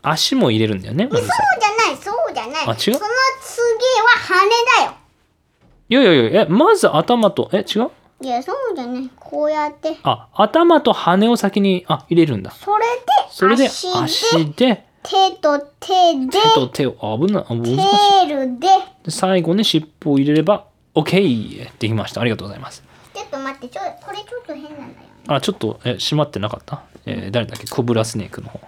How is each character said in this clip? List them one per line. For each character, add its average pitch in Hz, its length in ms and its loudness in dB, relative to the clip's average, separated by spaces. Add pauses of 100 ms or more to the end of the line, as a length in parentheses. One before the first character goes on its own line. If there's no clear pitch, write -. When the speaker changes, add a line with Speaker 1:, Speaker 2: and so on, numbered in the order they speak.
Speaker 1:
足 160 320 0
も 180 160 2
入 110 80 2
れ 110 80 2
る 107 80 -2
ん 95 80 -10
だ 104 60 -12
よ 110 40 -8
ね、 196 180 -2
ま 466 80 0
ず - 80 -4
最 960 80 0
初。 932 60 0
Speaker 2:
そ 784 160 2
う - 20 -8
じ 427 60 0
ゃ 415 60 0 (160)
な 269 120 -6
い、 - 40 -20
そ 403 80 -8 (180)
う 339 40 -10
じ 247 60 -8
ゃ 220 80 -10
な 302 160 -6
い。 262 40 -4
Speaker 1:
あ、 226 60 -2
違 - 0 -
う？ - 40 -4
Speaker 2:
そ - 140 0
の 262 80 0
次 - 0 -
は 415 80 -6 (1120)
羽 381 260 0 (320)
だ 320 80 2
よ。 - 80 -10 (960)
Speaker 1:
い 226 60 2
や 277 80 6
い - 20 6
や 180 80 8
い 117 200 4
や、 208 100 6
え、 - 20 2
ま 294 300 4
ず - 200 2
頭 214 360 2
と、 - 220 -2
え、 190 40 0
違 208 220 -2
う？ 269 100 -2 (300)
Speaker 2:
い 262 80 -10
や、 247 140 -4
そ 370 100 -8
う 494 240 -4
じ 269 60 -8
ゃ 240 60 -8
な 247 120 -6
い。 262 100 -10 (100)
こ 294 240 -6
う 302 80 0
や 302 160 -2
っ 294 60 -8
て。 311 300 -6
Speaker 1:
あ、 120 300 -2
頭 320 480 4
と 240 100 2
羽 190 360 2
を 233 100 2
先 202 240 0
に、 190 260 0
あ、 147 220 -4
入 170 100 4
れ 160 60 6
る 127 120 -4
ん 95 60 -8
だ。 - 80 -12
Speaker 2:
そ - 260 -4
れ 427 80 0
で、 494 160 -2 (280)
Speaker 1:
そ - 180 -2
れ 226 80 4
で、 254 120 2
Speaker 2:
足 - 260 -6
で、 359 60 -2
Speaker 1:
足 330 540 0
で、 240 320 0 (180)
Speaker 2:
手 381 360 2
と 285 200 0 (200)
手 359 380 2
で、 262 140 -4
Speaker 1:
手 381 100 2 (140)
と 127 120 2
手 135 200 -2
を、 - 120 -4
あ、 107 180 -6
危 180 140 0
な 190 100 0
い。 - 60 -12
あ、 120 60 -6
難 117 120 -4
し 120 80 0
い。 135 40 2
Speaker 2:
テ - 60 2 (500)
ー 277 60 -2 (140)
ル 240 60 -12
で。 330 80 0 (360)
Speaker 1:
で、 160 80 -8
最 185 320 2
後 165 100 0
ね、 214 100 2
尻 156 280 0 (120)
尾 147 100 0
を 139 40 4
入 139 100 2
れ 151 80 2
れ 156 80 4
ば、 190 220 0 (300)
オ 156 60 4
ッ - 20 -2
ケ 175 160 0
ー。 123 580 -2
で 110 100 -4
き 110 60 0
ま 104 140 -4
し - 60 -12
た。 101 80 -6
あ - 40 -2
り 117 60 0
が 104 60 -2
と - 60 -12
う 98 40 -12
ご 101 60 -12
ざ 117 60 -16
い - 20 -16
ま - 100 -16
す。 - 120 -20 (300)
Speaker 2:
ち 381 60 -14
ょ 427 40 -12
っ - 40 -14
と 285 100 -10
待 269 180 -10
っ - 40 -20
て、 247 80 -16
ち 302 100 -16
ょ-、 381 40 -10 (220)
こ 403 80 -16
れ 403 60 -12
ち 415 40 -12 (120)
ょ 494 60 -10
っ 494 80 -18
と 320 60 -12
変 294 100 -14
な 294 60 -18
ん - 20 -18
だ 294 60 -18
よ 262 100 -18
ね。 - 80 -20 (320)
Speaker 1:
あ、 139 120 0
ち - 120 -4
ょ - 20 -8
っ - 40 -8
と、 110 280 -6
え、 123 140 -4
閉 - 180 -2
ま 151 60 2
っ - 80 -4
て - 80 -8
な 104 100 -4
か - 80 -8
っ - 80 -20
た？ - 160 -12 (240)
え 98 220 -8
ー、 98 40 -10
誰 113 140 -2
だ 113 100 -14
っ - 40 -14
け？ 107 80 -14
コ - 160 -4
ブ 120 100 0
ラ 113 100 2
ス 110 140 -6
ネ 95 80 -8
ー - 40 -18
ク - 120 -14
の - 80 -16
方。 - 180 -18